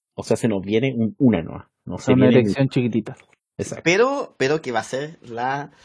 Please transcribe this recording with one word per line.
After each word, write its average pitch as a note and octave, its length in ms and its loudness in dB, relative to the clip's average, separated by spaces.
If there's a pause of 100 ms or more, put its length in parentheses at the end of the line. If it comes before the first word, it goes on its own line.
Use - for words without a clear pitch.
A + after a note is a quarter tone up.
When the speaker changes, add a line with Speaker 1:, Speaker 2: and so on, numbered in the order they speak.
(140)
Speaker 1:
O G2+ 80 -8
sea, A2+ 140 0
se - 100 -2
nos G2+ 160 -2
viene A2+ 320 0
un, A2 240 -2
una G#2+ 240 4
nomás. - 240 -14 (200)
No F2+ 80 -10
Speaker 2:
O F2+ 40 -8
sea, - 80 -18
Speaker 1:
se B2+ 60 6
Speaker 2:
una B2+ 160 6
Speaker 1:
viene B2 140 6
Speaker 2:
erección B2 260 0
chiquitita. A#2 480 -2 (420)
Speaker 1:
Exacto. - 240 -10
Speaker 3:
Pero, A#3+ 540 0
pero C#3+ 240 0
que B2+ 120 -8
va A2 80 -2
a G#2+ 40 -4
ser D3 380 -8
la B2+ 480 -6 (140)